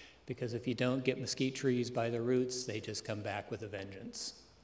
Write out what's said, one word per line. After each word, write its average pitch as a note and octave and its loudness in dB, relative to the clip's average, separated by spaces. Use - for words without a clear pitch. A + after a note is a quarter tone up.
because A#2+ -4
if A#2 -4
you B2+ 4
don't B2+ 4
get C3 4
mesquite C3 0
trees B2 4
by A#2 0
their A#2 0
roots, B2+ 2
they A2 -2
just G#2+ -6
come G#2+ -2
back G2+ -4
with G#2 -6
a G#2+ -6
vengeance. G2 -8